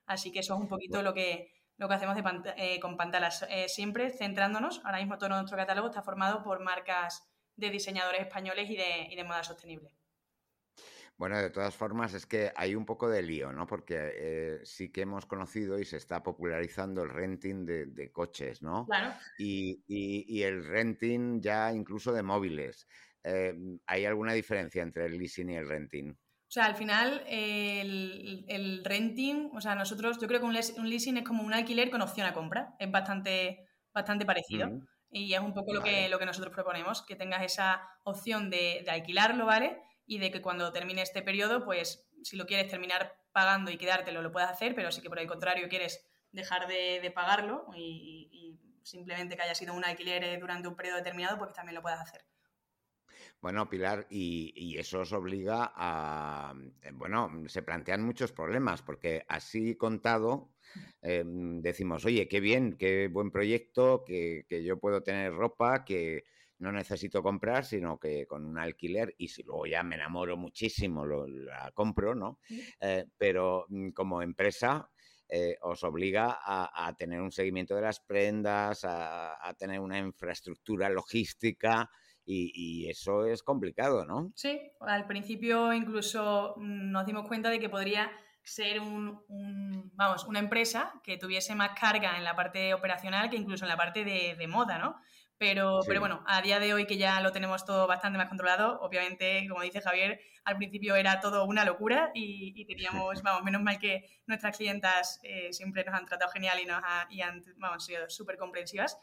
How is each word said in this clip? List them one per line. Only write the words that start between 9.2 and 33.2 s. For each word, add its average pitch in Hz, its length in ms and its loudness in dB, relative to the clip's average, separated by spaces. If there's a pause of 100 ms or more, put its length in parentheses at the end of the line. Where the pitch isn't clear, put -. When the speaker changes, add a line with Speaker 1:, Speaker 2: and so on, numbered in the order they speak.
Speaker 1:
moda 170 220 -4
sostenible. 165 480 -14 (1200)
Speaker 2:
Bueno, 95 220 -2
de 95 120 2
todas 98 240 -2
formas, 107 400 -2
es 95 120 -10
que 107 280 0
hay 95 220 0
un 110 100 -4
poco 113 220 0
de 104 140 4
lío, 73 300 -4
¿no? 78 140 -4
Porque, 85 300 -4 (180)
eh, 80 480 -4
sí - 300 -10
que 95 100 -4
hemos 98 240 -6
conocido 98 540 -4
y 98 40 -4
se 82 120 -8
está 85 260 -6
popularizando 87 800 -2
el 76 80 -2
renting 92 560 -4
de, 82 200 -2
de 67 260 -12
coches, 73 500 -6
¿no? 87 240 -2
Speaker 1:
Claro. 214 280 0 (220)
Speaker 2:
Y, 98 520 -4
y, 101 400 -2
y 110 160 -2
el 95 200 0
renting 117 760 0
ya 110 320 2
incluso 107 400 -2
de 113 100 0
móviles. 92 640 -2 (380)
Eh, 92 280 2 (360)
¿hay 95 160 0
alguna 107 280 0
diferencia 98 480 0
entre 82 260 -2
el 85 120 -4
leasing 90 320 -6
y 85 60 -4
el 78 120 -4
renting? 73 440 -6
Speaker 1:
O - 380 -20
sea, 226 160 4
al 208 100 0
final, 220 500 2
eh, 208 540 -2
el, 190 640 -6
el 190 380 -4
renting, 254 680 0
o 220 80 -10
sea, 202 140 -2
nosotros, 214 460 -2
yo 233 80 -2
creo 247 100 4
que 233 80 0
un 233 80 2
les-, 226 240 -2
un 226 100 -2
leasing 240 280 0
es 240 80 -2
como 226 180 0
un 214 100 -2
alquiler 233 380 4
con 240 100 0
opción 196 280 0
a 175 40 2
compra. 170 460 -4
Es 190 140 -4
bastante, 190 720 0 (260)